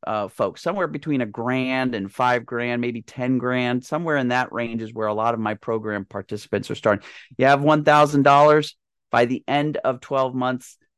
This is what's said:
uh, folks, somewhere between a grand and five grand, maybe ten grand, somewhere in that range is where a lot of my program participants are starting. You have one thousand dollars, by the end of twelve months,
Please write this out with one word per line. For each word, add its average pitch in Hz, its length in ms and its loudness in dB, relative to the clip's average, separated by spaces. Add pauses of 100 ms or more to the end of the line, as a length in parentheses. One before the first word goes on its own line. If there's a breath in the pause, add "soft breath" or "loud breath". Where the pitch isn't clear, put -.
uh, 104 220 -4
folks, 98 340 -6
somewhere 180 260 -4
between 147 320 -6
a 123 60 -4
grand 127 680 -4
and 98 160 -6
five 123 340 0
grand, 120 340 -4
maybe 120 220 -6
ten 127 380 -4
grand, 123 440 -2
somewhere 156 340 -4
in 127 120 -2
that 123 240 -2
range 117 280 -6
is 110 120 -10
where 110 140 -4
a 104 60 -2
lot 110 200 0
of 113 60 -4
my 107 160 -4
program 107 500 -6
participants 104 680 -8
are - 40 -6
starting. 101 280 0 (340 loud breath)
You 131 100 4
have 139 140 6
one 151 220 4
thousand 147 400 6
dollars, 147 540 6 (340)
by 120 140 4
the 123 220 -4
end 147 300 0
of 123 220 -4
twelve 131 360 -4
months, 127 420 -4 (200)